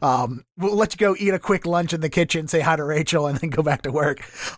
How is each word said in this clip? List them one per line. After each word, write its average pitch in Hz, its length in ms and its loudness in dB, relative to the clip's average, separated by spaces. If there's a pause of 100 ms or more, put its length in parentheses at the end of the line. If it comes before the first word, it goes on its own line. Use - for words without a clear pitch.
Um, 123 420 0 (120)
we'll 196 200 0
let 214 180 2
you - 40 -12
go 202 200 4
eat 196 160 2
a 180 40 0
quick - 280 0
lunch 170 260 0
in 165 80 -2
the 156 80 0
kitchen, 160 400 0
say 165 120 2
hi 160 140 2
to 147 100 -2
Rachel, 151 420 0
and 143 120 -2
then 165 120 -4
go 151 120 0
back 143 200 0
to 131 100 -6
work. 147 320 0 (340)